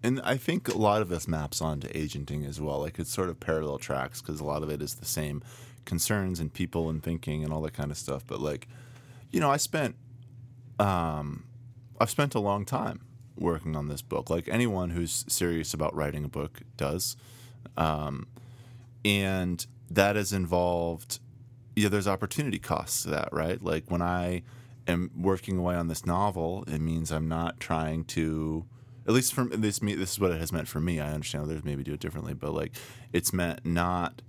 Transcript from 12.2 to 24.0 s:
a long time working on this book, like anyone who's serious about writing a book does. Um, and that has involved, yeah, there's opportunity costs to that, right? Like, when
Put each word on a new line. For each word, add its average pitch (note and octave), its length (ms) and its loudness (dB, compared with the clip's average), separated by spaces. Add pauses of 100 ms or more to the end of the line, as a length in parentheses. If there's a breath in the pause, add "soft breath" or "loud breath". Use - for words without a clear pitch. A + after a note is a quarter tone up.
a A2+ 60 4
long G2+ 240 2
time - 360 -2 (380)
working D#2+ 380 0
on D2 120 -2
this D2 140 -6
book, C#2+ 260 -4
like - 200 0
anyone G2 420 2
who's E2+ 380 0
serious E2+ 440 2
about D2+ 220 0
writing D2 300 0
a C#2+ 40 -4
book C#2+ 320 -6 (160)
does. D2+ 400 0 (600 loud breath)
Um, D2+ 500 0 (760 loud breath)
and F#2+ 600 4 (260)
that G2+ 260 8
has G2+ 160 2
involved, F2 840 2 (580)
yeah, G#2 120 6
there's G2 200 4
opportunity G#2 500 0
costs - 460 -2
to - 60 -4
that, D2+ 220 0
right? E2 300 0
Like, D#2+ 280 0
when F2 120 2